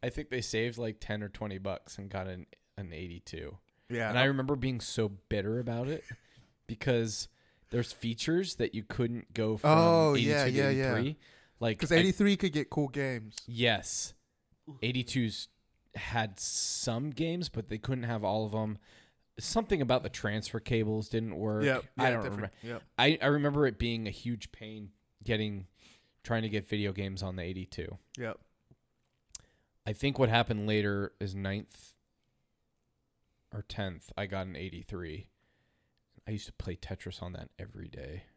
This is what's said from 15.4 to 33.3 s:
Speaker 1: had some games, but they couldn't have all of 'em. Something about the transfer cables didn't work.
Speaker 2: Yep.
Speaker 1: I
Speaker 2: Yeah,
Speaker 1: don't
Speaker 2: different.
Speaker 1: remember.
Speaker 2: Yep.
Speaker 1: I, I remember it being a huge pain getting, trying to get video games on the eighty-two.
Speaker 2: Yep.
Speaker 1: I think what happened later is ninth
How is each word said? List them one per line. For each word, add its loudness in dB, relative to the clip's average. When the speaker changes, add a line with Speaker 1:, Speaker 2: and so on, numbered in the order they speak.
Speaker 1:
had -4
some -2
games, -2
but -6
they -4
couldn't -2
have -2
all 2
of -6
'em. -2
Something 2
about 4
the -4
transfer -4
cables 0
didn't -2
work. 0
Speaker 2:
Yep. 2
Speaker 1:
I 2
Speaker 2:
Yeah, 6
Speaker 1:
don't 0
Speaker 2:
different. -4
Speaker 1:
remember. -8
Speaker 2:
Yep. -
Speaker 1:
I, 6
I 4
remember 4
it 0
being 0
a -4
huge -6
pain -14
getting, 0
trying 0
to -2
get 0
video 0
games -4
on -4
the -4
eighty-two. -6
Speaker 2:
Yep. -6
Speaker 1:
I -2
think 0
what 6
happened 2
later 2
is -4
ninth -6